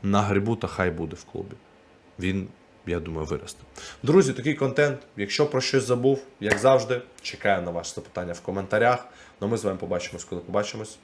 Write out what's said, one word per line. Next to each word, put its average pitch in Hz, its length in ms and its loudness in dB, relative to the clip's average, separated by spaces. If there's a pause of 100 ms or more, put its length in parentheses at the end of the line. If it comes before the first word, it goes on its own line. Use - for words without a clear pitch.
нагребу 101 520 2
та - 120 -6
хай 90 240 0
буде 80 240 -8
в - 80 -20
клубі. - 320 -12 (640)
Він, 92 280 -2 (400)
я 87 120 -2
думаю, 80 260 -6
виросте. - 340 -8 (440)
Друзі, 151 300 6
такий 139 200 -2
контент. 139 460 0 (180)
Якщо - 280 0
про 131 160 0
щось 131 220 0
забув, 123 400 2 (160)
як 104 180 6
завжди, 127 440 4 (200)
чекаю 98 400 0
на 87 100 -4
ваші 85 220 -8
запитання 90 400 -8
в - 80 -12
коментарях. 107 680 0 (340)
Ну, 98 60 -2
ми 113 100 0
з 98 60 -6
вами 95 140 -2
побачимось, 90 460 -6
коли 87 180 -8
побачимось. 104 600 -4